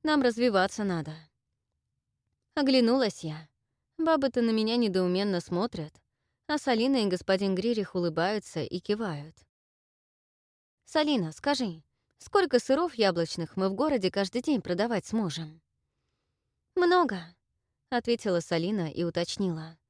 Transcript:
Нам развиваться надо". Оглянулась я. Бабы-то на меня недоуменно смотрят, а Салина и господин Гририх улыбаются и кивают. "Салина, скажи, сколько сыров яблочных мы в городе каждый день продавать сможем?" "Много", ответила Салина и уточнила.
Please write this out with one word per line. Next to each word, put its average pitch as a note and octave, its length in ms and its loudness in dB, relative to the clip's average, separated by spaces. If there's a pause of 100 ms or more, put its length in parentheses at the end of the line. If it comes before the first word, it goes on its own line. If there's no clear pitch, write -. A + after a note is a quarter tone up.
Нам D4+ 180 4
развиваться A3 600 2
надо". D#3+ 300 -2 (1400)
Оглянулась C4 680 4
я. D#3 260 -10 (480)
Бабы-то D#4 440 2
на A3+ 100 2
меня A3 240 0
недоуменно F#3+ 640 2
смотрят, F3 540 -4 (540)
а D4+ 100 -2
Салина B3 460 2
и G3+ 40 2
господин F#3+ 480 0
Гририх G#3+ 400 -2
улыбаются F3 680 -2
и F3 180 -6
кивают. E3+ 560 -6 (1500)
"Салина, C#4+ 460 0
скажи, A3+ 500 -4 (380)
сколько E4+ 400 2
сыров D#4 340 0
яблочных E3+ 640 -2
мы F#3+ 120 0
в G3 40 -4
городе A3+ 380 0
каждый G3+ 320 -2
день C4+ 180 0
продавать G3+ 460 -2
сможем?" E3 540 -4 (1120)
"Много", F4 440 4 (680)
ответила A#3 520 0
Салина E3+ 500 -2
и E3+ 120 -4
уточнила. E3 760 -4 (120)